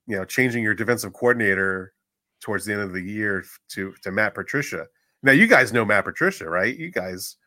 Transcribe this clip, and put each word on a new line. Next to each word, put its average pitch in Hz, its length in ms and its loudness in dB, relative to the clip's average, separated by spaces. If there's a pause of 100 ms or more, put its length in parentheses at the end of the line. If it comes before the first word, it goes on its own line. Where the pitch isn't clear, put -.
you 107 120 -4
know, 92 80 -4
changing 120 380 0
your 107 100 2
defensive 110 400 -2
coordinator 98 800 0 (480)
towards 98 240 -6
the 104 80 -2
end 104 80 -2
of 95 120 -6
the 92 80 -6
year 101 400 -4
f-, - 180 -20 (100)
to, 95 240 -8 (100)
to 95 80 -8
Matt 104 220 0
Patricia. 92 540 -6 (340)
Now, 135 100 6
you 175 140 8
guys 127 260 6
know 113 140 2
Matt 104 200 2
Patricia, 123 440 -4
right? 95 260 0
You 165 160 -12
guys 92 560 -8